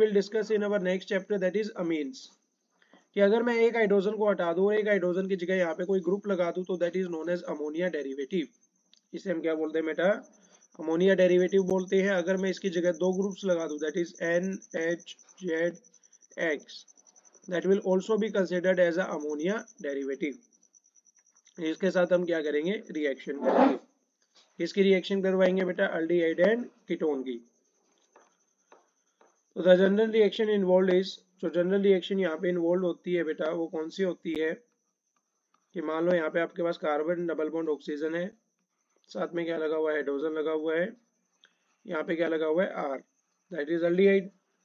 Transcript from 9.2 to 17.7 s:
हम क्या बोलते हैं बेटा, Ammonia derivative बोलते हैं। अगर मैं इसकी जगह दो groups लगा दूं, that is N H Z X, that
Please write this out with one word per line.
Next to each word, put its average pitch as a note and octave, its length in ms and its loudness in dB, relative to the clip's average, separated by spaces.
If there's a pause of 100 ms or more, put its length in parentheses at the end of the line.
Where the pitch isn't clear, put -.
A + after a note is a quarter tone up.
हम E3 100 -2
क्या D#3+ 140 -2
बोलते D#3 240 -4
हैं D#3+ 80 -2
बेटा, D#3+ 220 0 (720)
Ammonia E3+ 440 2
derivative F3+ 480 4
बोलते F#3+ 320 2
हैं। G3+ 80 2
अगर F#3 260 0
मैं F#3+ 140 0
इसकी F#3+ 260 -4
जगह F3 160 2
दो F3 280 0
groups G3 240 -4
लगा E3+ 220 0
दूं, D3+ 120 -6
that D3+ 240 -4
is E3 100 -6 (100)
N F3 300 0 (300)
H E3 340 -6 (260)
Z E3+ 360 -2 (720)
X, - 340 -8 (640)
that F3+ 240 -2